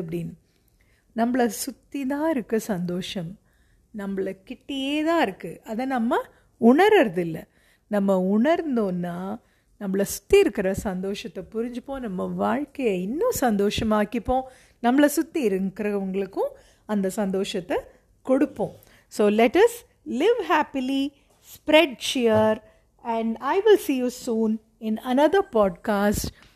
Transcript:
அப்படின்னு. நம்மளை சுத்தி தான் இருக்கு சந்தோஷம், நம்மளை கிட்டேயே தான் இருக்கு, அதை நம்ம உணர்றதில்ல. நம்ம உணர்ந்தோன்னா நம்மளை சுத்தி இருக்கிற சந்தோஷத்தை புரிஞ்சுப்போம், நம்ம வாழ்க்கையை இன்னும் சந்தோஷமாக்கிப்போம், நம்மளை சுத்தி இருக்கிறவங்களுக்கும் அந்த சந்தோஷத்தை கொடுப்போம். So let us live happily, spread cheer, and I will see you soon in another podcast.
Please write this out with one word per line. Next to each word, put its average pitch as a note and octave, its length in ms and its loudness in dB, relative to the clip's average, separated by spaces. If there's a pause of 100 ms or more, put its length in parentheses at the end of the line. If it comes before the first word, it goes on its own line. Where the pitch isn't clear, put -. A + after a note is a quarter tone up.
அப்படின்னு. E3+ 280 -6 (840)
நம்மளை A#3+ 300 2
சுத்தி - 600 -8
தான் C#4+ 240 0
இருக்கு A#3 300 -2
சந்தோஷம், F3+ 760 -6 (580)
நம்மளை G3 480 -6
கிட்டேயே C#4 600 -4
தான் E4 180 2
இருக்கு, F#3 420 -6
அதை A3+ 220 -6
நம்ம C4 360 0 (380)
உணர்றதில்ல. A#3+ 840 4 (440)
நம்ம G3 520 2
உணர்ந்தோன்னா G#3+ 1000 -2 (400)
நம்மளை G3 220 -2
சுத்தி - 360 2
இருக்கிற G3+ 360 2
சந்தோஷத்தை G3 760 -8
புரிஞ்சுப்போம், B3 480 -8
நம்ம F#3+ 260 -6
வாழ்க்கையை G#3 760 -2
இன்னும் D#4+ 380 -2
சந்தோஷமாக்கிப்போம், G#3+ 1040 0 (400)
நம்மளை C4 220 4
சுத்தி D4 440 0
இருக்கிறவங்களுக்கும் G3 1000 -4 (380)
அந்த G3 240 -2
சந்தோஷத்தை G3 680 -4 (440)
கொடுப்போம். C4 520 0 (340)
So G#3 200 2
let A3 280 4
us A4 280 4 (240)
live F#4+ 400 2
happily, C#4 640 0 (280)
spread D4+ 580 2 (160)
cheer, A3 460 4 (420)
and A3+ 340 -4
I D4 240 0
will G#4 300 4
see B3+ 180 0
you - 20 -4 (160)
soon A3 320 0 (240)
in A3 180 -4
another D4 400 2 (120)
podcast. G#3 720 0 (320)